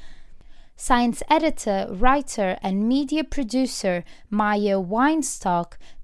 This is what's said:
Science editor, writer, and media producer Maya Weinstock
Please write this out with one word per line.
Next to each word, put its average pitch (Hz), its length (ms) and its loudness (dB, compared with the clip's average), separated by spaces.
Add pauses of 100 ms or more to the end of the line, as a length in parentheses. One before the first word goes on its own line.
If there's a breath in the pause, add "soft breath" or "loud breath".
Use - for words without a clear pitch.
(800 soft breath)
Science 240 480 2
editor, 294 600 2
writer, 220 720 2
and 196 260 -2
media 285 340 0
producer 240 840 -2 (240 soft breath)
Maya 208 520 2
Weinstock 208 920 0 (300 soft breath)